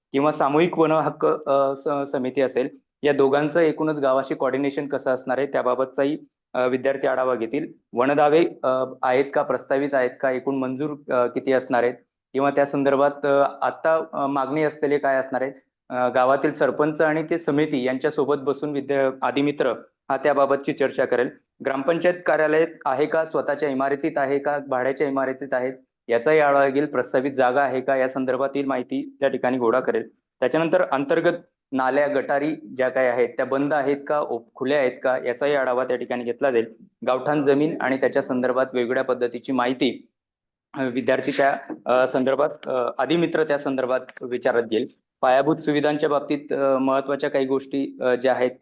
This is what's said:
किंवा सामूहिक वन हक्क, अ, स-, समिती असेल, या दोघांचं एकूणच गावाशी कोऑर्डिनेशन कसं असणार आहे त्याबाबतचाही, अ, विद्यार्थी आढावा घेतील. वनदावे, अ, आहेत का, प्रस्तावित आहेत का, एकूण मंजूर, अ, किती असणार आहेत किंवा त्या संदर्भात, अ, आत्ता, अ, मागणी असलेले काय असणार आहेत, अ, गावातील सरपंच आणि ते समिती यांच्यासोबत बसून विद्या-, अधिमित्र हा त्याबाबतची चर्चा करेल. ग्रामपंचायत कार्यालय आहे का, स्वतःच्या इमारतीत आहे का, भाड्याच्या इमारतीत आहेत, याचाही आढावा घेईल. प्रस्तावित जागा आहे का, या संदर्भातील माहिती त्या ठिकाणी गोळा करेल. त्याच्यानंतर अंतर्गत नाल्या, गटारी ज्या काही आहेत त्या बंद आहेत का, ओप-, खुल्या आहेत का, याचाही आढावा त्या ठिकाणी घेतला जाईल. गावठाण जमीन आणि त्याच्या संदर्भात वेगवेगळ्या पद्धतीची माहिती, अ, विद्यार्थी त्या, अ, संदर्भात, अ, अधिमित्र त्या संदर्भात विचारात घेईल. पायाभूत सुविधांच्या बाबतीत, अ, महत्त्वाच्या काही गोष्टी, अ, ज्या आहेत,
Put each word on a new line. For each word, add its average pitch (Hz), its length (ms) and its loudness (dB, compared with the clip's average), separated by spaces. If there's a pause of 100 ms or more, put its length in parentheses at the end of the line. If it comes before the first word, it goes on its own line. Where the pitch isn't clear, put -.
(120)
किंवा 147 200 2
सामूहिक 156 460 2
वन 156 140 4
हक्क, 151 560 0
अ, 139 280 2
स-, 143 360 -4
समिती 131 280 -2
असेल, 127 280 0 (340)
या 143 100 4
दोघांचं 143 480 2
एकूणच 156 380 2
गावाशी 135 360 0
कोऑर्डिनेशन 139 540 -2
कसं 135 220 -2
असणार 127 280 -2
आहे 143 80 0
त्याबाबतचाही, 131 720 0 (360)
अ, 127 120 0
विद्यार्थी 131 400 0
आढावा 131 280 0
घेतील. 113 380 -4 (200)
वनदावे, 147 520 4 (180)
अ, 131 220 0 (180)
आहेत 135 220 2 (100)
का, 151 80 2
प्रस्तावित 135 520 -2
आहेत 127 160 2 (100)
का, 135 100 0
एकूण 131 260 -2
मंजूर, 131 560 -6
अ, 123 140 2
किती 127 260 -2
असणार 127 300 2
आहेत 127 120 0 (380)
किंवा 139 180 0
त्या 139 160 2
संदर्भात, 139 600 2
अ, 139 160 4 (200)
आत्ता, 160 500 0
अ, 143 140 -2
मागणी 139 360 -2
असलेले 147 360 0
काय 139 180 0
असणार 131 260 -2
आहेत, 135 120 -4 (340)
अ, 123 200 -2
गावातील 135 440 2
सरपंच 151 480 0
आणि 160 300 2
ते 170 80 0
समिती 151 460 0
यांच्यासोबत 139 540 0
बसून 139 320 -4
विद्या-, 135 420 0 (100)
अधिमित्र 139 500 0 (380)
हा 135 60 0
त्याबाबतची 139 560 2
चर्चा 135 320 0
करेल. 123 240 0 (380)
ग्रामपंचायत 165 480 0 (120)
कार्यालय 156 400 4 (200)
आहे 139 200 0
का, 160 200 -2
स्वतःच्या 143 420 -2
इमारतीत 139 480 -2
आहे 139 220 0
का, 147 200 -2 (100)
भाड्याच्या 135 400 0
इमारतीत 135 440 -2
आहेत, 131 200 0 (360)
याचाही 147 320 4
आढावा 139 280 4
घेईल. 143 180 2
प्रस्तावित 131 460 -2
जागा 127 280 2
आहे 131 200 0
का, 135 160 0
या 131 120 2
संदर्भातील 135 580 -2
माहिती 131 540 -4
त्या 139 80 2
ठिकाणी 127 300 0
गोळा 123 220 2
करेल. 120 280 -2 (100)
त्याच्यानंतर 160 640 0
अंतर्गत 160 540 0 (360)
नाल्या, 131 340 2
गटारी 139 480 -2
ज्या 127 340 -4
काही 131 200 2
आहेत 120 200 2
त्या 123 180 -4
बंद 139 280 0
आहेत 139 220 0 (100)
का, 147 140 0
ओप-, 120 340 -6
खुल्या 135 240 0
आहेत 127 140 2 (100)
का, 131 240 0
याचाही 143 280 0
आढावा 127 300 0
त्या 127 120 -2
ठिकाणी 120 280 -6
घेतला 120 260 -2
जाईल. 113 240 0 (320)
गावठाण 139 360 0
जमीन 143 380 2
आणि 131 160 -2
त्याच्या 131 260 0
संदर्भात 127 500 0
वेगवेगळ्या 127 320 0
पद्धतीची 123 480 -4
माहिती, 127 560 -2 (720)
अ, 135 40 -4
विद्यार्थी 127 540 -2
त्या, 139 380 0 (120)
अ, 127 200 4
संदर्भात, 135 440 0 (160)
अ, 127 320 -2
अधिमित्र 160 460 0
त्या 147 140 0
संदर्भात 131 420 -2 (220)
विचारात 123 400 0
घेईल. 113 240 -2 (340)
पायाभूत 139 360 4
सुविधांच्या 151 520 0
बाबतीत, 143 440 -2
अ, 139 240 2
महत्त्वाच्या 135 540 -2
काही 139 160 0
गोष्टी, 135 540 -4
अ, 127 140 2
ज्या 123 180 2
आहेत, 123 180 0 (120)